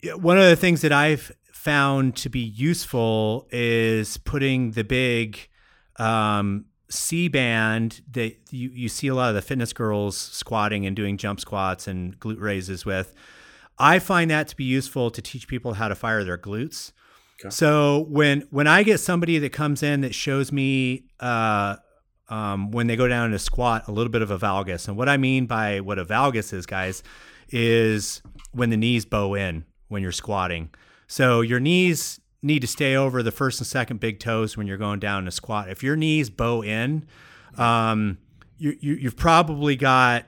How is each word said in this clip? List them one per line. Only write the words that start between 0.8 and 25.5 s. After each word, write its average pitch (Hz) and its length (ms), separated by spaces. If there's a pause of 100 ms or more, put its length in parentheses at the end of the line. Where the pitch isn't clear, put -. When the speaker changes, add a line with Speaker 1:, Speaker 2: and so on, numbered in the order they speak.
Speaker 1:
that 151 120
I've 147 380 (220)
found 139 640
to - 140
be 127 100
useful 113 1120
is 113 640
putting 131 560
the 113 120
big, 120 640 (480)
um, 107 680 (260)
C 170 380
band 113 720 (100)
that 113 240 (140)
you, 127 200
you 123 180
see 139 200
a 131 60
lot 127 160
of 107 40
the 101 80
fitness 123 300
girls 104 440
squatting 104 680
and 98 80
doing 101 220
jump 101 240
squats 95 480
and 92 320
glute 110 200
raises 95 440
with. 95 300 (640)
I 151 200
find 175 320
that 151 180
to - 80
be 139 80
useful 131 460
to 117 100
teach - 280
people 120 260
how 107 140
to 101 60
fire 110 280
their 90 160
glutes. 107 540 (480)
Speaker 2:
Okay. 98 100
Speaker 1:
So 151 580
when, 147 420
when 147 180
I 180 160
get 208 160
somebody 170 380
that 143 140
comes 147 300
in 147 200
that 123 120
shows 135 380
me, 135 540 (120)
uh, 110 580 (520)
um, 101 420
when 117 160
they 117 80
go 123 140
down 120 240
to 101 80
squat, 120 480
a 110 40
little 113 200
bit 113 100
of 104 80
a 98 80
valgus. 95 480
And 101 100
what 127 120
I 143 80
mean 131 300
by 107 340